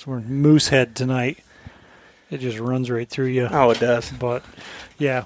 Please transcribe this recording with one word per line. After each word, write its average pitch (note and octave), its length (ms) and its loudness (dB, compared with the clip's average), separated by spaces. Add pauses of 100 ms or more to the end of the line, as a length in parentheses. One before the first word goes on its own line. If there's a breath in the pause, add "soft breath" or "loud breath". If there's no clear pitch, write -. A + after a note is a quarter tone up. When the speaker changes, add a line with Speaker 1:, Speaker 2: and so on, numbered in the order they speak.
Speaker 1:
we're C3 120 -8
in B2+ 240 -4
Moosehead C#3 540 4
tonight. B2+ 440 -2 (880 soft breath)
It C#3+ 100 -10
just A#2 200 -6
runs B2+ 320 -4
right A#2 180 -4
through C3 180 -2
you. B2+ 220 0
Speaker 2:
Oh, B2+ 200 4
it A2+ 100 2
does. A#2 320 0
Speaker 1:
But B2 320 -4 (540 loud breath)
yeah, C3 280 -2